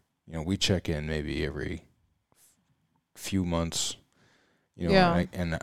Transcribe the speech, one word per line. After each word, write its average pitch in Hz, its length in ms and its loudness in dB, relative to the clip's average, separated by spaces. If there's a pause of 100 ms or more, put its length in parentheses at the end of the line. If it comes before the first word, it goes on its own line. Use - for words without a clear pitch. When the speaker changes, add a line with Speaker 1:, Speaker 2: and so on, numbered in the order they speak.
(260)
Speaker 1:
you 78 80 -14
know, 80 80 -6
we 87 160 0
check 92 300 2
in 76 200 -2
maybe 76 380 -2
every 73 380 -6 (1300)
few - 280 -2
months, 85 540 -2 (760)
you 90 120 -4
know, 82 60 4
Speaker 2:
Yeah. - 220 6
Speaker 1:
and 87 400 0
I, - 20 -6
and - 60 -